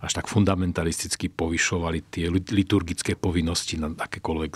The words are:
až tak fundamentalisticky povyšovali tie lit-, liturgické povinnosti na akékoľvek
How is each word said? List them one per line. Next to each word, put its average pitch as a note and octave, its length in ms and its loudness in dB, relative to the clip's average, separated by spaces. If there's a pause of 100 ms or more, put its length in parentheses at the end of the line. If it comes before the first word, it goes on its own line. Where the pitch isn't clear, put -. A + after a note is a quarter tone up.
až - 80 -4
tak - 160 -2
fundamentalisticky F2+ 1040 2
povyšovali E2 680 0 (120)
tie E2+ 160 -2
lit-, F2+ 240 0
liturgické F#2+ 640 2
povinnosti E2+ 640 0
na D#2 160 -4
akékoľvek D#2+ 600 -4